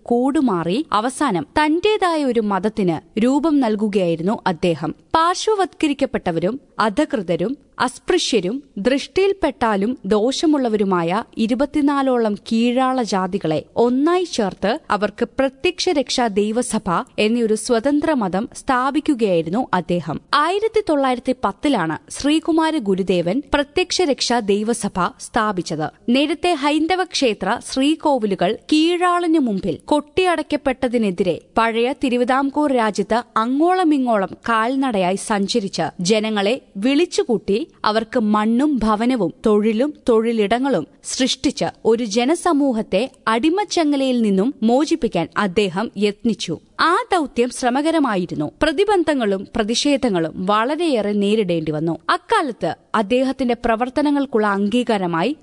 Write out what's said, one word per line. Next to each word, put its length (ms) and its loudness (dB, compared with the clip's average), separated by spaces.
കൂടുമാറി 760 0
അവസാനം 640 -2
തന്റേതായ 680 2
ഒരു 160 0
മതത്തിന് 580 0
രൂപം 400 2
നൽകുകയായിരുന്നു 760 0
അദ്ദേഹം. 460 0
പാർശ്വവത്കരിക്കപ്പെട്ടവരും 1400 0
അധകൃതരും 760 0
അസ്പൃശ്യരും 760 -2
ദൃഷ്ടിയിൽപ്പെട്ടാലും 1120 0
ദോഷമുള്ളവരുമായ 1040 2
ഇരുപത്തിനാലോളം 1040 0
കീഴാള 600 0
ജാതികളെ 560 -2
ഒന്നായി 480 2
ചേർത്ത് 480 -2
അവർക്ക് 340 -2
പ്രത്യക്ഷ 540 -2
രക്ഷാ 440 0
ദൈവസഭ 560 -2
എന്നൊരു 360 2
സ്വതന്ത്ര 600 0
മതം 300 -2
സ്ഥാപിക്കുകയായിരുന്നു 1080 0
അദ്ദേഹം. 460 -2
ആയിരത്തി 480 0
തൊള്ളായിരത്തി 560 0
പത്തിലാണ് 600 0
ശ്രീകുമാര 720 0
ഗുരുദേവൻ 720 0
പ്രത്യക്ഷ 520 0
രക്ഷാ 420 0
ദൈവസഭ 480 -2
സ്ഥാപിച്ചത്. 680 -4
നേരത്തെ 460 0
ഹൈന്ദവ 500 0
ക്ഷേത്ര 440 -2
ശ്രീകോവിലുകൾ 880 0
കീഴാളനു 760 2
മുമ്പിൽ 360 -2
കൊട്ടിയടക്കപ്പെട്ടതിനെതിരെ 1500 0
പഴയ 400 0
തിരുവിതാംകൂർ 800 0
രാജ്യത്ത് 460 0
അങ്ങോളമിങ്ങോളം 960 2
കാൽനടയായി 600 0
സഞ്ചരിച്ച് 480 -2
ജനങ്ങളെ 520 0
വിളിച്ചുകൂട്ടി 800 0
അവർക്ക് 420 0
മണ്ണും 520 2
ഭവനവും 640 0
തൊഴിലും 500 2
തൊഴിലിടങ്ങളും 800 0
സൃഷ്ടിച്ച് 640 -2
ഒരു 200 2
ജനസമൂഹത്തെ 960 0
അടിമച്ചങ്ങലയിൽ 920 0
നിന്നും 420 2
മോചിപ്പിക്കാൻ 640 2
അദ്ദേഹം 500 0
യത്നിച്ചു. 580 -2
ആ 140 4
ദൗത്യം 440 0
ശ്രമകരമായിരുന്നു. 960 -2
പ്രതിബന്ധങ്ങളും 920 0
പ്രതിഷേധങ്ങളും 840 0
വളരെയേറെ 640 0
നേരിടേണ്ടി 600 0
വന്നു. 220 -2
അക്കാലത്ത് 600 -2
അദ്ദേഹത്തിന്റെ 600 0
പ്രവർത്തനങ്ങൾക്കുള്ള 920 0
അംഗീകാരമായി 840 0